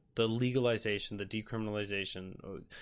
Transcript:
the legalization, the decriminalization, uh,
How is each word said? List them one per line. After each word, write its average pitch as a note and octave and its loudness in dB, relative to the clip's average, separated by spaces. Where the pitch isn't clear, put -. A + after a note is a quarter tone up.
the A2+ 4
legalization, A#2 2
the G2+ -4
decriminalization, G2+ -2
uh, F#2+ -8